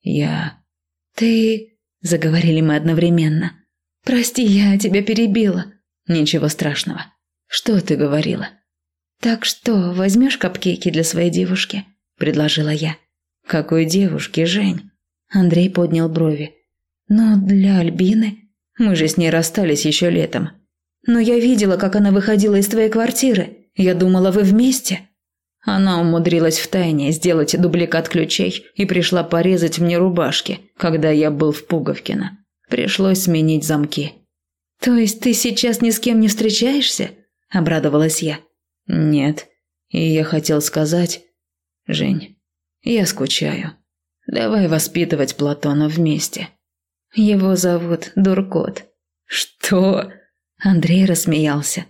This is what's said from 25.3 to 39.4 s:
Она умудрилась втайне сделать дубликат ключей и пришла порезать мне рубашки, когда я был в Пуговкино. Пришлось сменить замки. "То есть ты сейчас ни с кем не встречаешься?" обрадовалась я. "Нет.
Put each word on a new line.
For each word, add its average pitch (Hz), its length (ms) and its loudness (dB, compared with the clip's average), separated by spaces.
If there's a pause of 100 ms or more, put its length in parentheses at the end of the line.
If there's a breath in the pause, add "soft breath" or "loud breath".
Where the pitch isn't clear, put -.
Она 190 340 2
умудрилась 165 600 2
втайне 156 500 -2
сделать 160 500 0
дубликат 170 480 0
ключей 180 560 -4 (120)
и 202 100 -2
пришла 175 380 0
порезать 170 560 0
мне 170 180 2
рубашки, 175 640 -2 (160)
когда 160 340 0
я 151 220 2
был 151 180 0
в 151 160 -6
Пуговкино. - 720 -4 (320)
Пришлось 190 540 0
сменить 156 400 0
замки. 147 480 -4 (680)
"То 247 140 0
есть 220 260 0
ты 240 140 2
сейчас 233 460 -2
ни 233 100 2
с 220 80 -2
кем 226 220 2
не 220 80 4
встречаешься?" 226 840 0 (400)
обрадовалась 156 720 0
я. 151 160 -6 (480)
"Нет. 151 600 0 (400)